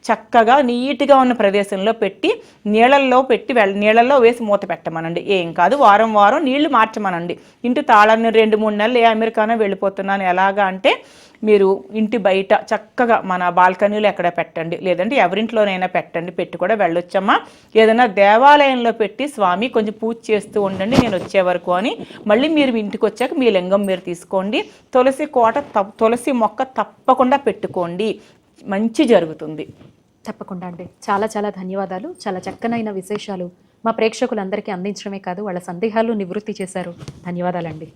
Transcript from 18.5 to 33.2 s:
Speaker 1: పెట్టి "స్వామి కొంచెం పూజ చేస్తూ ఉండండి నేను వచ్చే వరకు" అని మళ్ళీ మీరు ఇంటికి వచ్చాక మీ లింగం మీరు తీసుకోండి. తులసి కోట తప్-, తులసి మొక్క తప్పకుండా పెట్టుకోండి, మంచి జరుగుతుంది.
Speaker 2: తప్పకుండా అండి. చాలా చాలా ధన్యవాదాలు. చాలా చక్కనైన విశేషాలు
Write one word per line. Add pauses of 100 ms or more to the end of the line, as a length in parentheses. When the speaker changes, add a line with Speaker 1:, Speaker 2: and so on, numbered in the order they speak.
Speaker 1:
పెట్టి
"స్వామి
కొంచెం
పూజ (140)
చేస్తూ
ఉండండి
నేను
వచ్చే
వరకు"
అని (280)
మళ్ళీ
మీరు
ఇంటికి
వచ్చాక
మీ
లింగం
మీరు
తీసుకోండి. (300)
తులసి
కోట
తప్-,
తులసి
మొక్క
తప్పకుండా
పెట్టుకోండి, (460)
మంచి
జరుగుతుంది. (580)
Speaker 2:
తప్పకుండా
అండి. (200)
చాలా
చాలా
ధన్యవాదాలు. (140)
చాలా (100)
చక్కనైన
విశేషాలు (340)